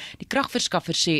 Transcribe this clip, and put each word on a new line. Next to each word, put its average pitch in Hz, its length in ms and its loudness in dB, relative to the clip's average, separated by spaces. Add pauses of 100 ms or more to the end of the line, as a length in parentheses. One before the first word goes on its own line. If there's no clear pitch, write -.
(220)
Die - 80 -14
kragverskaffer - 680 0
sê 160 240 4